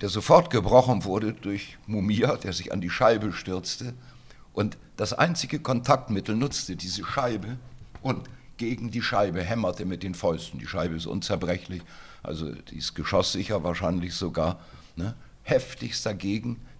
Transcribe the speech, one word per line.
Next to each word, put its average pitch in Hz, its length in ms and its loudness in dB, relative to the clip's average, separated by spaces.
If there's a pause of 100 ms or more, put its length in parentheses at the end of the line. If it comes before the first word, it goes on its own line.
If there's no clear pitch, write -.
der 101 80 -2
sofort 160 400 6
gebrochen 120 560 6
wurde 104 300 0
durch - 420 -6 (100)
Mumia, 107 500 2
der 95 180 -4
sich - 180 -6
an 98 80 -2
die 87 100 -4
Scheibe 110 420 4
stürzte. 95 600 -6 (600)
Und 104 240 0 (180)
das 107 160 -2
einzige 156 460 0
Kontaktmittel 123 760 2
nutzte 113 420 -2
diese 92 280 -6
Scheibe 123 540 -2 (420)
und - 220 -2 (340)
gegen 120 360 -4
die 117 100 -2
Scheibe 98 400 2
hämmerte 90 420 0
mit 90 200 -4
den 95 100 -4
Fäusten. 82 460 -2
Die 53 80 -10
Scheibe 87 260 -2
ist 82 120 -6
unzerbrechlich, 90 760 -2 (400)
also 78 300 -6
die - 240 -14
ist - 180 -6
geschosssicher 90 680 0
wahrscheinlich 87 500 0
sogar, 82 460 0 (340)
ne? 101 220 -4 (260)
Heftigst - 640 -2
dagegen 107 540 -2 (200)